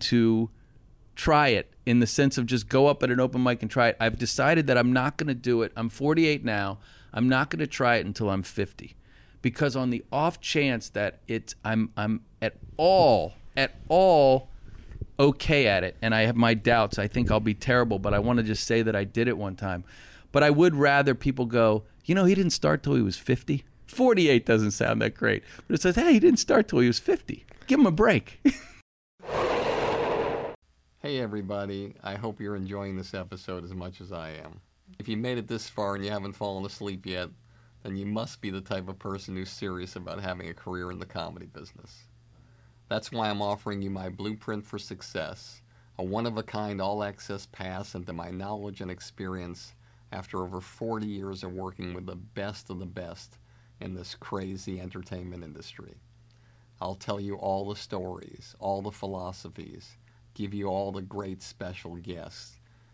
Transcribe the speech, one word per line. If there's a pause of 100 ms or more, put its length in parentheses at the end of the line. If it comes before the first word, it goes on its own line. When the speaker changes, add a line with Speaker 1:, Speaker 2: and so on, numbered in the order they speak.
(120)
Speaker 1:
to (680)
try
it (120)
in
the
sense
of
just
go
up
at
an
open
mic
and
try
it.
I've
decided
that
I'm
not
gonna
do
it.
I'm
forty-eight
now. (340)
I'm
not
gonna
try
it
until
I'm
fifty. (440)
Because
on
the
off
chance
that (100)
it's,
I'm,
I'm (160)
at (200)
all, (200)
at (120)
all (680)
okay
at
it,
and
I
have
my
doubts.
I
think
I'll
be
terrible,
but
I
wanna
just
say
that
I
did
it
one
time. (480)
But
I
would
rather
people
go, (220)
"You
know,
he
didn't
start
till
he
was
fifty." (220)
Forty-eight
doesn't
sound
that
great, (240)
but
it
says,
"Hey,
he
didn't
start
till
he
was
fifty." (220)
Give
him
a
break.
<laughs> (2500)
Speaker 2:
Hey,
everybody. (100)
I
hope
you're
enjoying
this
episode
as
much
as
I
am. (400)
If
you
made
it
this
far
and
you
haven't
fallen
asleep
yet, (540)
then
you
must
be
the
type
of
person
who's
serious
about
having
a
career
in
the
comedy
business. (840)
That's
why
I'm
offering
you
my
Blueprint
for
Success, (360)
a
one-of-a-kind
all-access
pass
into
my
knowledge
and
experience (360)
after
over
forty
years
of
working
with
the
best
of
the
best (420)
in
this
crazy
entertainment
industry. (880)
I'll
tell
you
all
the
stories,
all
the
philosophies, (380)
give
you
all
the
great
special
guests, (340)